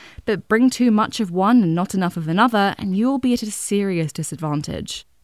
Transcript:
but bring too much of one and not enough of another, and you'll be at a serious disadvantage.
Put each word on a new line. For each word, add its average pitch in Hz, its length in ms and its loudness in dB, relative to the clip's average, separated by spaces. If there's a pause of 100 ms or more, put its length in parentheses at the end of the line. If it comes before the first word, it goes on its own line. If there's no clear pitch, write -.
(260)
but 196 220 -4
bring 233 200 4
too 240 220 2
much 214 280 0
of 202 120 -4
one 202 320 4
and 165 120 2
not 175 200 -2
enough 180 240 -2
of 156 100 -6
another, 202 480 2
and 190 180 -4
you'll 247 220 2
be 254 160 0
at 233 80 0
a 214 100 -6
serious 190 640 -2
disadvantage. 151 920 -6 (180)